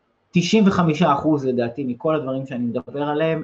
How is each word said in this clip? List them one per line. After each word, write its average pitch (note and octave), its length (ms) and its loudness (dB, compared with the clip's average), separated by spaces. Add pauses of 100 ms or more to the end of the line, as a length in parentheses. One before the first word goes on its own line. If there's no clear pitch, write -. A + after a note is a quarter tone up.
(300)
תשעים G3 360 4
וחמישה D#3+ 460 2
אחוז C#3+ 340 0
לדעתי A#2+ 380 -2
מכל B2+ 300 -2
הדברים C3+ 320 -4
שאני B2 180 -6
מדבר B2 380 -6
עליהם, D#3 400 -2